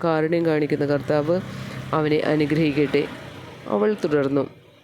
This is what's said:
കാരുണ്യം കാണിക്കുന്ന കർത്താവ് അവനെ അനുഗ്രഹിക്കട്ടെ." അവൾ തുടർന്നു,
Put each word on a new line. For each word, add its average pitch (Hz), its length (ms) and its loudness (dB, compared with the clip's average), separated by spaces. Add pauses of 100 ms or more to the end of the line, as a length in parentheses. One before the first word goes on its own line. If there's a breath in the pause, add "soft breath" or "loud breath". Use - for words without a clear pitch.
കാരുണ്യം 160 420 2
കാണിക്കുന്ന 147 400 0
കർത്താവ് 147 500 2 (560 loud breath)
അവനെ 151 260 2
അനുഗ്രഹിക്കട്ടെ." 147 840 2 (640)
അവൾ 214 280 0
തുടർന്നു, 143 500 0 (400)